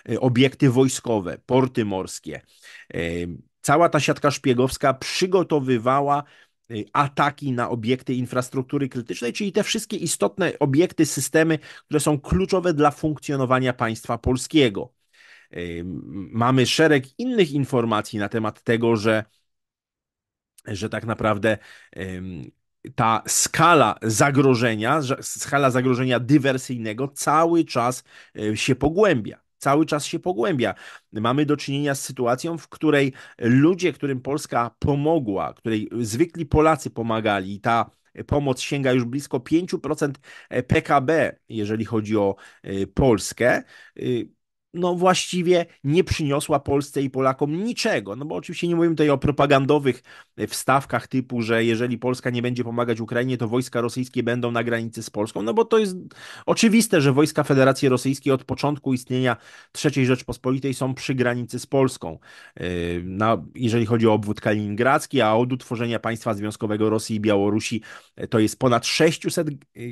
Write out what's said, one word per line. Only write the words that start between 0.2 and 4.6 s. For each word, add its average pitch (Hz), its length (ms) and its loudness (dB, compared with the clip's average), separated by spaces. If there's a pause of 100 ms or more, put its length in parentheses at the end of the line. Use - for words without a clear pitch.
obiekty 131 500 4
wojskowe, 117 760 0
porty 127 380 2
morskie. 92 560 -8 (540)
E, 90 40 -6 (600)
cała 165 280 4
ta 156 120 0
siatka 147 300 0
szpiegowska 127 640 0